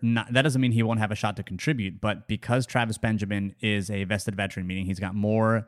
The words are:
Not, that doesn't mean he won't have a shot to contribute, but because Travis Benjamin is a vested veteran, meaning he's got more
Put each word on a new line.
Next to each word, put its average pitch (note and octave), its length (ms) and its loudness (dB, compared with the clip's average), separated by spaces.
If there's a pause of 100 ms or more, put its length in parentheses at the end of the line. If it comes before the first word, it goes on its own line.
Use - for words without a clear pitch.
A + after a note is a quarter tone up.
Not, A#2 300 0
that C3 100 6
doesn't C3 180 2
mean B2+ 100 4
he A2+ 120 4
won't A2+ 160 2
have G#2+ 100 2
a G#2 60 -2
shot G#2 220 -2
to G2 60 -6
contribute, G2 560 -4
but G#2+ 280 -4
because A#2+ 400 0
Travis A#2 320 0
Benjamin G2+ 600 0
is G#2 300 0
a G2 140 -2
vested G2+ 320 -2
veteran, F#2+ 320 -4
meaning F#2 180 -4
he's F#2 140 -4
got F#2+ 160 -4
more A2 520 2